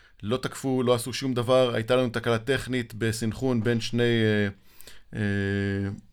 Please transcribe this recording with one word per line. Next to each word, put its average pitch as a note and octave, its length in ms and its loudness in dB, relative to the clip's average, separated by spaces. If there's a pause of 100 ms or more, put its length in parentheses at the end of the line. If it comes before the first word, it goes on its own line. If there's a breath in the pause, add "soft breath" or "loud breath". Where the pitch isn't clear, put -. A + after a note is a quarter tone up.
(220 soft breath)
"לא G#2+ 140 -2
תקפו, C3 460 -2
לא B2 120 4
עשו A#2 180 -2
שום C3 220 -4
דבר, B2 400 4
הייתה A2+ 220 2
לנו B2+ 120 2
תקלה A#2 300 0
טכנית B2+ 560 -2
בסנכרון A2+ 680 0
בין A#2 160 2
שני, A#2+ 220 0
אה, A2 460 4 (680 loud breath)
אה, G2 760 -2 (220)